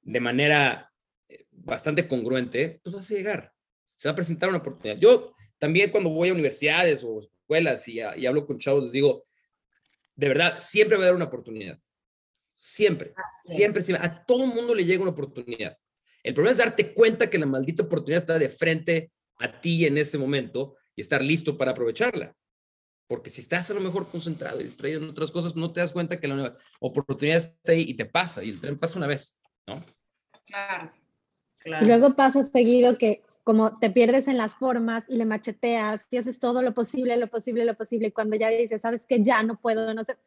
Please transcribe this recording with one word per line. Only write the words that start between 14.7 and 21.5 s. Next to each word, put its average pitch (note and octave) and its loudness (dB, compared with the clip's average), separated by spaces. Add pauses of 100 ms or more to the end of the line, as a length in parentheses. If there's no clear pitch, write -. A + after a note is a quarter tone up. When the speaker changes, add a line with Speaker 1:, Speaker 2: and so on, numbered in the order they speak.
Speaker 1:
le F#3+ 2
llega F3+ 2
una F#3 0
oportunidad. A#2+ -10 (460)
El - -4
problema E3 4
es - 4
darte - 2
cuenta A3 4
que - -2
la D#3 0
maldita C3+ -2
oportunidad E3 -2
está E3 0
de C#3 2
frente D#3+ -2 (280)
a - -10
ti E3 2
en C#3+ 2
ese D3 0
momento C#3 -4 (180)
y - -12
estar C#3 0
listo D3+ -2